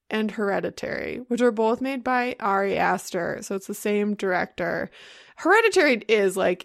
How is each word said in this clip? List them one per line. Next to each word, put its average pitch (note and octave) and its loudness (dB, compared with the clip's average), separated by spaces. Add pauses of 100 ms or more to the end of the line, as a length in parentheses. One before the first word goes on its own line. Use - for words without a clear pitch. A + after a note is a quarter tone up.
(100)
and A3 -2
Hereditary, F#3 -4
which A#3+ 0
are B3 6
both A3+ 0
made C4 -4
by B3+ -2
Ari G3 0
Aster. F3 -2
So G3+ -8
it's G3 -8
the G3+ -10
same G#3 -2
director. F3 -2 (460)
Hereditary F4 4
is, G3 4
like, F3+ 0